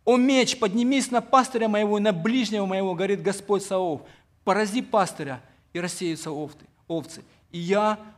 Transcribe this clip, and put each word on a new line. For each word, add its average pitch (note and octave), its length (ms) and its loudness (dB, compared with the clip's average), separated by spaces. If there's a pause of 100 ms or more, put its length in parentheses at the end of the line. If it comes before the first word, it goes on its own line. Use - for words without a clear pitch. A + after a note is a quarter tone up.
«О A#3+ 100 6
меч, B3+ 420 4
поднимись A#3+ 520 0
на A#3+ 100 2
пастыря A#3 480 2
моего G#3 300 2
и - 20 0
на G#3 140 2
ближнего G#3+ 500 -2
моего, F#3+ 300 -2
говорит G3 260 -2
Господь G3 420 -2
Саваоф. F#3 380 -2 (440)
Порази G#3 360 2
пастыря, D#3 600 -2 (320)
и E3+ 60 -6
рассеются E3+ 500 -6
овты, D3 340 -10 (220)
овцы, - 360 -8 (300)
и E3+ 60 -8
я G#3 400 2 (200)